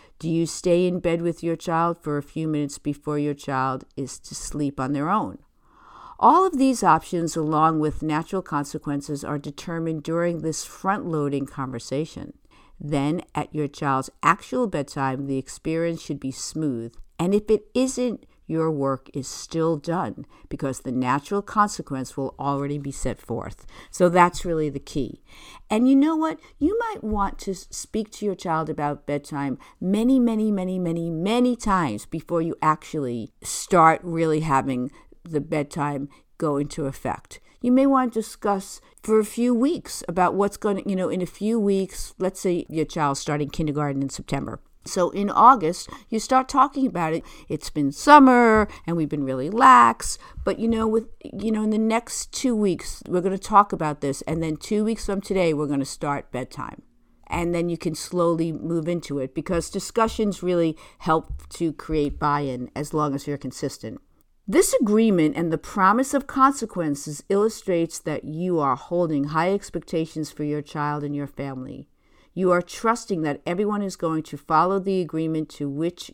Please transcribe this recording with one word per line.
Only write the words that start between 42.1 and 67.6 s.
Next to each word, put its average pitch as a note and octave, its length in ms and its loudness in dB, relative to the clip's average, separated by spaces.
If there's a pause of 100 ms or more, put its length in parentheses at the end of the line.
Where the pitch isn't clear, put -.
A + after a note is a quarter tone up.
let's F#3 240 -4
say F3 260 0
your D#3 180 -2
child's C#3+ 360 -2
starting D3 280 -2
kindergarten C#3+ 520 -2
in C#3 80 -2
September. - 500 -8 (240)
So F3+ 280 0
in G3+ 180 -2
August, G3 640 6 (180)
you A3+ 80 -2
start C4 320 2
talking C#4 380 2
about F3 260 -2
it. E3 100 -4 (240)
It's - 220 -6
been C#3+ 220 0
summer B3 760 10 (200)
and E3+ 100 0
we've D#3 100 0
been C#3+ 160 -4
really C3 280 -4
lax, A#3+ 640 6 (260)
but, G3 140 0
you A3 100 -2
know, A3+ 200 0
with, A3 180 0 (180)
you - 280 -4
know, A3 100 0
in G#3+ 80 0
the G#3+ 80 2
next A3 560 -2
two B3 220 0
weeks, G3+ 520 -2
we're F3 140 0
gonna F#3 160 -2
talk G3+ 340 4
about D#3 300 -4
this. C#3 220 -4
And E3 180 -2
then D#3+ 160 -4
two G#3+ 260 -2
weeks A3 220 -4
from G3 160 -2
today, F#3 320 0
we're D3 140 -2
gonna C#3 180 -2
start - 460 -6
bedtime. - 500 -10 (460)
And F3 260 -2
then E3+ 160 0
you E3 80 -2
can F3+ 160 -4
slowly E3+ 580 0
move D#3+ 360 -4
into E3 320 -4
it C3 160 -6
because E3 340 -2
discussions G#3 720 0
really E3+ 340 2 (220)
help - 520 -2
to E3 240 -2
create D3 440 -2
buy-in C#3+ 580 -2
as C#3+ 160 -6
long D3+ 220 0
as C#3 140 -6
you're C#3+ 100 -4
consistent. C3 640 -8 (460)
This C#4+ 340 4
agreement G#3 560 4
and E3 160 0
the D#3 60 -2
promise G#3+ 560 2
of C#4 100 0
consequences F3+ 1040 0
illustrates G3 680 0